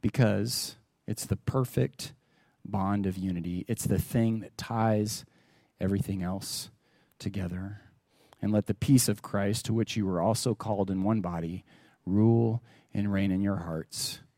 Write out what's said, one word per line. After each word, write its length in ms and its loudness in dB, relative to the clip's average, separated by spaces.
Because 760 0
it's 200 -6
the 100 0
perfect 760 -2
bond 400 0
of 140 -2
unity. 500 -4
It's 180 -4
the 120 2
thing 420 0
that 160 -16
ties 680 0
everything 420 -2
else 480 -6
together. 640 -6
"And 120 0
let 140 4
the 80 0
peace 340 6
of 120 -2
Christ, 460 -2
to 80 0
which 220 0
you 100 0
were 160 0
also 320 2
called 360 -2
in 120 0
one 180 2
body, 440 -6
rule 560 4
and 180 0
reign 200 2
in 100 2
your 140 0
hearts 640 -6